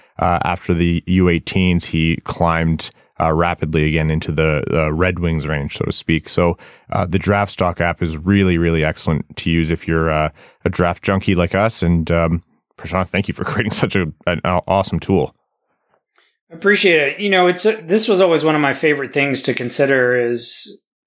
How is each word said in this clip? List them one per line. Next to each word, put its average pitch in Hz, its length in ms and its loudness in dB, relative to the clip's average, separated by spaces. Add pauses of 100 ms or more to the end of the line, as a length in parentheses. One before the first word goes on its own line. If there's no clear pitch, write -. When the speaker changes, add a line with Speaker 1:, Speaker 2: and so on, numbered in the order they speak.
(180)
Speaker 1:
uh, 87 260 0
after 87 300 -2
the 85 320 0
U 92 220 2
eighteens, 87 580 0
he 82 380 0
climbed, 82 640 0 (300)
uh, 80 120 2
rapidly 80 540 0
again 78 240 0
into 78 220 -2
the, 78 400 0
uh, 78 200 0
Red 85 280 0
Wings 80 260 -2
range, 73 320 -4
so - 60 -2
to - 80 -4
speak. - 360 -2
So, 90 300 0 (320)
uh, 92 160 -2
the 87 120 -4
Draft 101 340 0
Stock 90 280 -2
app 85 220 -2
is 80 140 -4
really, 92 420 2
really 82 240 0
excellent 78 540 -2
to - 140 -4
use 82 200 0
if 82 160 -4
you're, 80 240 0
uh, 76 200 0 (340)
a - 40 0
draft 87 340 0
junkie 98 340 0
like 87 180 0
us. 107 280 0
And, 85 280 0
um, 85 320 0 (340)
Prashanth, 92 320 -4
thank 98 200 -2
you - 60 -8
for - 100 -8
<laughs> - 60 -6
creating 120 200 -4
such - 240 -2
a, 87 180 -2 (140)
an 87 180 0
aw-, 90 220 0
awesome 95 320 0
tool. 80 360 0 (1160)
Speaker 2:
I 170 40 -20
appreciate 190 460 4
it. 143 200 -2
You 208 100 0
know, 180 160 4
it's 180 180 0
a, 214 120 2
this 214 320 0
was 190 120 4
always 165 220 4
one 156 140 2
of 151 40 2
my 139 140 2
favorite 139 380 -2
things 139 300 0
to 127 120 -2
consider 127 640 2
is - 640 -4 (260)